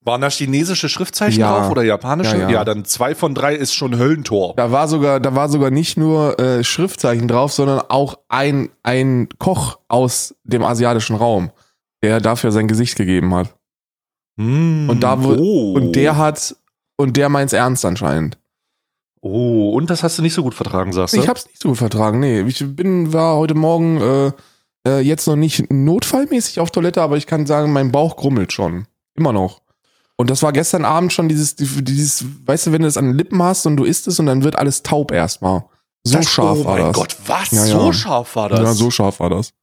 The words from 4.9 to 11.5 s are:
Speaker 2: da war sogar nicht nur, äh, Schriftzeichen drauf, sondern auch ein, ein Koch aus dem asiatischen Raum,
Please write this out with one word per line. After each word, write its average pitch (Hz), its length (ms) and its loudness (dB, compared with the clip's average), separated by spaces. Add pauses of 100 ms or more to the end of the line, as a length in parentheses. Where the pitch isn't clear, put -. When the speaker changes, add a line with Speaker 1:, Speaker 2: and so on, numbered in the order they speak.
Speaker 2:
da 131 160 0
war 143 140 2
sogar 143 240 2
nicht 156 260 -2
nur, 156 400 2
äh, 127 240 2
Schriftzeichen 120 640 -2
drauf, 123 260 0
sondern 139 360 0
auch 135 280 0 (120)
ein, 139 400 -2 (160)
ein 127 440 0 (120)
Koch - 480 -2
aus 123 560 -2
dem 117 180 -2
asiatischen 117 540 0
Raum, 104 340 0 (540)